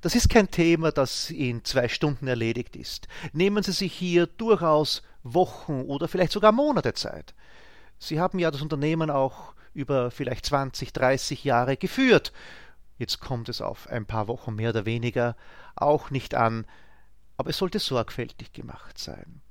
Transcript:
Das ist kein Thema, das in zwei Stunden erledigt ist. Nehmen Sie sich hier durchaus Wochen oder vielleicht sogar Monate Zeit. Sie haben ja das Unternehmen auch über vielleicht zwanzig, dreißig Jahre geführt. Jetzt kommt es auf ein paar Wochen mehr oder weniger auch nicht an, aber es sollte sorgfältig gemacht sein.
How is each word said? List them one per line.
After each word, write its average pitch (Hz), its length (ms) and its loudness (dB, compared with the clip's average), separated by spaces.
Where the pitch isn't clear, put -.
Das 170 120 -2
ist 240 160 6
kein 214 220 6
Thema, 165 400 4
das - 400 -2
in 123 320 -4
zwei 123 240 0
Stunden 139 400 -2
erledigt 117 480 -2
ist. - 320 -12
Nehmen 196 300 2
Sie 196 80 -2
sich 175 220 -4
hier 175 340 2
durchaus 160 760 2
Wochen 143 580 0
oder 143 260 -4
vielleicht 180 260 2
sogar 208 180 8
Monate 233 420 2
Zeit. - 400 -10
Sie - 220 -4
haben 180 180 0
ja 165 140 0
das 139 100 -6
Unternehmen 156 480 0
auch 135 460 -2
über 131 360 0
vielleicht 127 360 -6
zwanzig, 135 460 -2
dreißig 131 520 0
Jahre 127 340 2
geführt. 233 560 4
Jetzt - 220 -6
kommt 117 280 -8
es - 140 -8
auf - 260 -8
ein 110 200 -6
paar 107 200 -4
Wochen 117 280 -6
mehr 110 160 -2
oder 110 140 0
weniger 117 500 0
auch 151 340 2
nicht 135 240 -4
an, 113 320 0
aber - 140 -6
es - 60 -4
sollte 190 200 -2
sorgfältig - 760 -6
gemacht - 440 -16
sein. - 540 -16